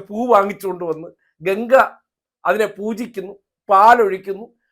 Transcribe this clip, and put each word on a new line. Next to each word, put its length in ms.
പൂ 100
വാങ്ങിച്ചുകൊണ്ട് 560
വന്ന് 200
ഗംഗ 260
അതിനെ 180
പൂജിക്കുന്നു, 560
പാലൊഴിക്കുന്നു, 800